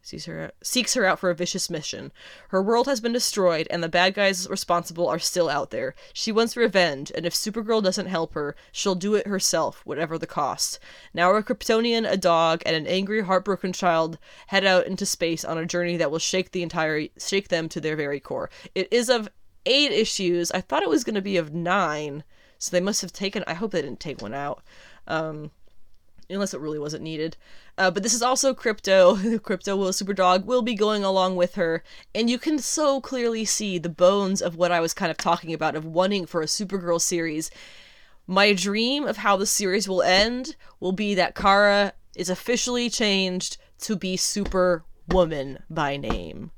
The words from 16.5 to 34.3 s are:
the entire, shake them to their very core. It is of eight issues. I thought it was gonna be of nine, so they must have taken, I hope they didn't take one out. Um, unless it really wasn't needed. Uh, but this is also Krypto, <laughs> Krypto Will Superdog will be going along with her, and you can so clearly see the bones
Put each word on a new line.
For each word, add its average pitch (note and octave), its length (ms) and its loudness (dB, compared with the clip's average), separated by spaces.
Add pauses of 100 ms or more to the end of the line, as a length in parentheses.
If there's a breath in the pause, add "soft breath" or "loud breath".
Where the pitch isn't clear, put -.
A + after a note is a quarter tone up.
the F3 100 -4
entire, D#3+ 440 -2 (120)
shake - 300 -2
them D#3+ 220 -2
to F3 100 -6
their D#3 160 -2
very C#3+ 240 -4
core. - 300 -8 (240 loud breath)
It F#3+ 180 -2
is A#3 160 2
of A#3 220 2 (340)
eight C4+ 260 4
issues. F3 640 0
I F#3 80 -2
thought C#4+ 220 -2
it F#4 80 0
was C4+ 140 2
gonna G#3+ 180 -2
be G3 160 -2
of D3+ 160 -4
nine, D#3 680 -2 (340 soft breath)
so - 120 -8
they F3+ 120 2
must G3 180 -2
have F3+ 140 -10
taken, G3 320 -4
I D#3+ 80 -4
hope G3+ 160 -6
they F3 100 0
didn't C3+ 200 -8
take C#3+ 200 -10
one G#2+ 140 -10
out. C#3+ 280 -8 (440 loud breath)
Um, D#3 440 -6 (800)
unless G3 240 -4
it - 60 -8
really D3+ 180 -6
wasn't D3 240 -6
needed. D#3+ 340 -6 (400 soft breath)
Uh, F#3+ 140 2
but G3 120 -4
this A#3+ 120 0
is A3+ 80 -2
also C4 320 2
Krypto, G3 640 6
<laughs> G#3+ 240 0
Krypto G3 360 -4
Will F#3+ 140 2
Superdog F#3+ 540 2
will B3 180 0
be A#3 120 -2
going G#3 300 0
along F#3+ 320 2
with F3+ 200 2
her, E3 260 0 (320 loud breath)
and A#3 160 2
you B3 80 0
can D#4 200 0
so C#4 420 0
clearly A#3 440 -2
see G3 340 -2
the E3 100 -4
bones F#3+ 520 4